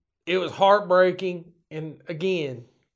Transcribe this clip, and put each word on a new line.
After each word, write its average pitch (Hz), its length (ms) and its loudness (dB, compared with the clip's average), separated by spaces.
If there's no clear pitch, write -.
it 180 140 -2
was 170 120 -4
heartbreaking. 185 1040 2
And 156 380 -12
again, 156 580 -6